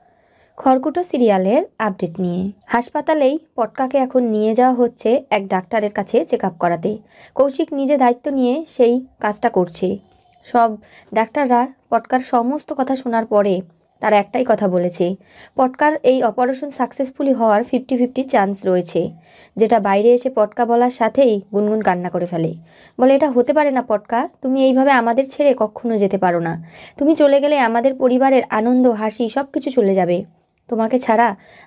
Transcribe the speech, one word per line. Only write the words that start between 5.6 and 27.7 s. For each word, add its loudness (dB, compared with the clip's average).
কাছে -2
চেক -4
আপ -2
করাতে। -2
কৌশিক 0
নিজে 0
দায়িত্ব 0
নিয়ে -2
সেই 0
কাজটা -2
করছে। -2
সব 0
ডাক্তাররা 0
পটকার -2
সমস্ত -4
কথা -4
শোনার -4
পরে 0
তারা 2
একটাই -2
কথা 0
বলেছে, -2
পটকার 0
এই 2
অপারেশন -2
সাকসেসফুলি -4
হওয়ার 2
ফিফটি -4
ফিফটি -2
চান্স -2
রয়েছে, -2
যেটা 2
বাইরে 2
এসে 2
পটকা -2
বলার 2
সাথেই 0
গুনগুন 0
কান্না -2
করে -4
ফেলে। -4
বলে, 4
এটা 2
হতে 0
পারে 2
না -2
পটকা, -4
তুমি 0
এইভাবে 2
আমাদের 2
ছেড়ে 2
কখনো -4
যেতে 0
পারো 0
না। -6
তুমি 2
চলে 4
গেলে 0
আমাদের 0